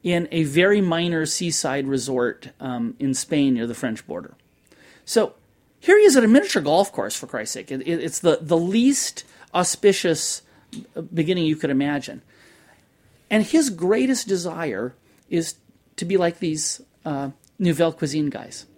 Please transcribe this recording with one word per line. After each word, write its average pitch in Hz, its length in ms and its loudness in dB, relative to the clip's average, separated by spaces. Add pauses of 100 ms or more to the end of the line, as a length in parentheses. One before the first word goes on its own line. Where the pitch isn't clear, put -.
in 175 300 -2
a 165 120 0
very 180 380 4
minor 170 440 0
seaside 143 640 -4
resort, 127 640 -2 (100)
um, 120 400 -6
in 135 140 -2
Spain 139 400 0
near 117 140 -2
the 117 80 -8
French 113 320 -6
border. 82 280 -12 (720)
So - 300 -2 (440)
here 392 180 6
he 427 80 8
is 269 120 8
at 240 60 6
a 214 40 4
miniature 247 340 4
golf 156 300 2
course, 104 240 -6
for - 120 -12
Christ's 110 260 -8
sake. - 180 -12
It, - 100 -6
it, 165 220 -4
it's 156 160 -8
the, 165 220 2
the 165 160 0
least 226 680 0 (300)
auspicious 180 880 0 (720)
beginning 165 320 0
you 156 100 2
could 156 140 -4
imagine. 143 540 -2 (1040)
And 214 140 2
his 302 260 2
greatest 214 580 0
desire 160 680 -4 (340)
is 165 260 -4 (420)
to - 80 -6
be 190 120 0
like 170 220 0
these, 156 420 -4 (240)
uh, 139 260 -6 (280)
Nouvelle 165 340 2
Cuisine 151 360 -4
guys. - 360 -14 (120)